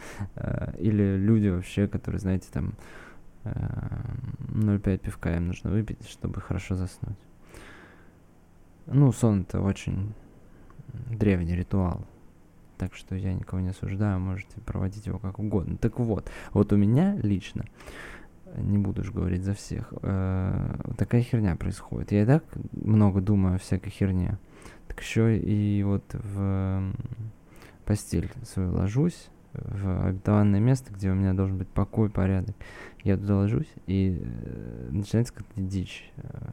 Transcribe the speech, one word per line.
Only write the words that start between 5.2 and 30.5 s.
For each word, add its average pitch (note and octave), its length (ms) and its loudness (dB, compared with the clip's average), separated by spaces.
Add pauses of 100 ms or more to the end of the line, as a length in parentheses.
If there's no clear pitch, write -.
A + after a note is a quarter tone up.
им F2 120 0
нужно F2+ 220 -4
выпить, G#2 400 -2
чтобы - 320 -6
хорошо F#2 340 -4
заснуть. F#2 420 -6 (1700)
Ну, C#3 240 6
сон — G#2+ 360 4
это F#2 140 -2
очень G2 520 -2 (760)
древний F#2+ 680 0
ритуал, F2+ 500 0 (720)
так F#2 180 -6
что - 200 -10
я F#2 180 -2
никого F#2 280 -4
не F#2 80 -2
осуждаю, F#2+ 500 0
можете F#2 420 -6
проводить F#2+ 440 -4
его F#2 140 -4
как F#2+ 200 -8
угодно. G2+ 380 -2
Так - 220 -2
вот, A2+ 300 -2 (240)
вот G2+ 180 6
у G#2 60 8
меня C3 440 6
лично, G2+ 440 -2 (880)
не F#2 220 0
буду G2 240 0
уж F#2+ 100 -4
говорить F2+ 320 0
за G2 100 -2
всех, - 480 -8
э, F#2+ 760 0 (220)
такая A#2 240 4
херня A2+ 340 2
происходит. G#2+ 560 -6
Я G#2 120 6
и - 20 6
так C#3+ 180 6 (280)
много G2+ 500 4
думаю F#2+ 340 4
о F#2 40 -2
всякой - 300 -2
херне, F#2+ 480 0 (500)
так - 140 -10
еще A2+ 260 2
и G#2 560 2
вот G2 200 2 (100)
в, G2 260 -6
м, F#2+ 560 0 (880)
постель - 460 0 (120)
свою F#2 300 -2
ложусь, G#2+ 540 0 (260)
в F#2+ 540 -2
обетованное G2+ 520 4